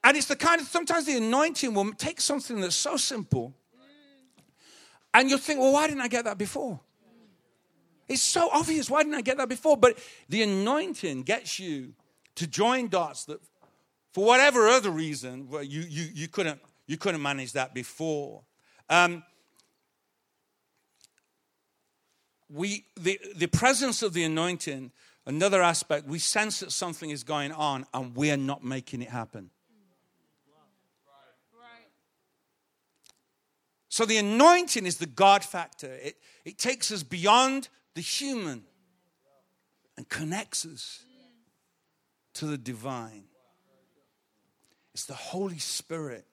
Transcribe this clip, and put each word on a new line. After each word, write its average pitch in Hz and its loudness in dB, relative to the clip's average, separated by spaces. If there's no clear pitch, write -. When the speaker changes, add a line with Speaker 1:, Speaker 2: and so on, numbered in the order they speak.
Speaker 1:
And 277 8
it's 277 0
the 285 0
kind 339 4
of, 285 -6
sometimes 330 0
the 277 0
anointing 254 2
will 202 0
take - -6
something 247 -2
that's 175 -2
so 294 -2
simple, 139 -4
Speaker 2:
Mm. 277 -20
Speaker 1:
and 262 8
you'll 269 2
think, 285 -4
"Well, 269 6
why 302 4
didn't 294 -4
I 240 -4
get 233 -2
that 202 -6
before?" 208 -6
It's 262 0
so - 2
obvious. 311 0
Why 294 4
didn't 302 -2
I 269 -4
get 254 -2
that 269 -2
before? 262 2
But 240 6
the 202 0
anointing 202 -2
gets 208 -4
you 147 -8
to 175 -6
join 226 0
dots 170 -2
that, 151 -12
for 196 0
whatever 247 8
other 220 6
reason, 135 -6
well, 143 -8
you, 143 -8
you, 156 -8
you 160 -10
couldn't, 160 -4
you 160 -6
couldn't 165 -2
manage 139 -4
that 127 -4
before. 139 -8
Um, 175 4
we, 202 -6
the, 185 -2
the 170 -2
presence 247 2
of 202 0
the 165 0
anointing, 160 -4
another 185 2
aspect, 160 2
we 156 -8
sense 214 -2
that 180 -10
something 170 -8
is 135 -10
going 147 -4
on 143 -2
and 127 -8
we're 147 2
not 139 -4
making 127 -8
it 113 -12
happen. 110 -10
Speaker 2:
Right. 233 -20
Speaker 1:
So - -2
the 220 2
anointing 247 4
is 175 -4
the 175 -6
God 196 4
factor. 151 -12
It, 131 -12
it - -16
takes 247 -2
us 196 -6
beyond 233 2
the 175 -10
human 190 -6
and 123 -18
connects 165 -8
us - -16
to - -10
the 147 -4
divine. 117 -10
It's - -12
the 143 -14
Holy 180 -8
Spirit 147 -10